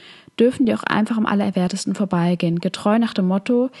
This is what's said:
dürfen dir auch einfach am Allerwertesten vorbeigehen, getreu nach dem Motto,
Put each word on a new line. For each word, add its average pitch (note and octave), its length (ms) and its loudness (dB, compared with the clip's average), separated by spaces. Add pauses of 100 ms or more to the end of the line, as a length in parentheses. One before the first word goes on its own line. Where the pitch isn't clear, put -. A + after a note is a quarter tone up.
(380)
dürfen B3 280 4
dir G#3+ 120 0
auch - 60 -10
einfach G#3+ 320 0
am G#3+ 100 0
Allerwertesten G3 680 -2
vorbeigehen, F3 680 0
getreu G3+ 380 0
nach A#3 160 -2
dem F#3+ 140 0
Motto, A#3+ 420 0 (100)